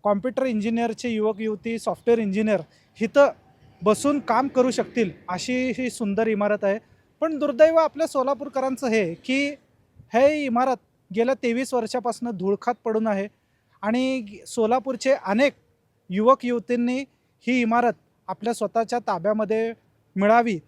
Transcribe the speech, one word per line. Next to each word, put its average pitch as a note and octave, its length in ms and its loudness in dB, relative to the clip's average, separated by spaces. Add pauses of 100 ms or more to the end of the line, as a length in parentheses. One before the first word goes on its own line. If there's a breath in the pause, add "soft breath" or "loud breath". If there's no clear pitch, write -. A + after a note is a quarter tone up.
कॉम्प्युटर G#3 420 0
इंजिनिअरचे A#3 640 -2
युवक G#3+ 320 -2
युवती, A3 380 -6
सॉफ्टवेअर A3+ 400 0
इंजिनिअर G#3 420 0 (400 soft breath)
इथं C4+ 280 4 (540)
बसून B3+ 380 2
काम B3 280 0
करू B3+ 220 2
शकतील A3 400 -2 (180)
अशी B3+ 500 -2
ही B3+ 120 -4
सुंदर G#3+ 360 -2
इमारत G#3 360 0
आहे. G3+ 160 0 (420 soft breath)
पण D#4 180 -2
दुर्दैव D4 380 4
आपल्या D#4+ 300 2
सोलापूरकरांचं C4 800 -4
हे G#3 280 0
की C#4 360 -2 (640)
हे C#4+ 300 4
इमारत B3 320 0 (380)
गेल्या A#3 280 0
तेवीस B3 320 -2
वर्षापासून A#3+ 560 -4
धुळखात G3 440 -2 (100)
पडून A3 220 -2
आहे G3+ 220 -2 (540)
आणि B3+ 440 -2 (200)
सोलापूरचे B3 680 0 (120)
अनेक A#3 260 2 (580)
युवक A3 340 4
युवतींनी B3 560 -2 (460)
ही B3 140 2
इमारत A#3 320 2 (360)
आपल्या G#3 240 -4
स्वतःच्या A3+ 460 -2
ताब्यामध्ये G#3+ 720 -2 (440)
मिळावी A3 520 4